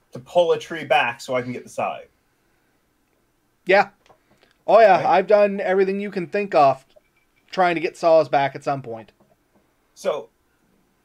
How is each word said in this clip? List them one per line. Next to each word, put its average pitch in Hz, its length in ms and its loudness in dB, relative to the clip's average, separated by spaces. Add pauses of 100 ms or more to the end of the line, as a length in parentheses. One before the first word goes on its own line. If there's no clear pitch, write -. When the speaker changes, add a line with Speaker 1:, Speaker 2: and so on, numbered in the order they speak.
(140)
Speaker 1:
to 127 60 -16
pull 165 340 0
a 151 60 -2
tree 156 260 -14
back 131 360 -2
so 131 140 -8
I 123 60 -4
can 123 100 -10
get 120 120 -14
the - 60 -20
saw 95 260 -8
out. - 100 -20 (1600)
Speaker 2:
Yeah. 202 240 2 (800)
Oh, 190 120 6
yeah. 196 180 6
Speaker 1:
Right? 139 80 -4
Speaker 2:
I've 175 220 2
done 208 320 2
everything 190 400 -2
you 202 120 -8
can 180 160 -8
think 202 280 -6
of 139 300 2 (680)
trying 175 240 -2
to 156 60 -6
get - 160 -8
saws 160 320 2
back 139 260 -2
at - 80 -20
some 143 180 -6
point. 113 300 -16 (840)
Speaker 1:
So 160 340 -8 (760)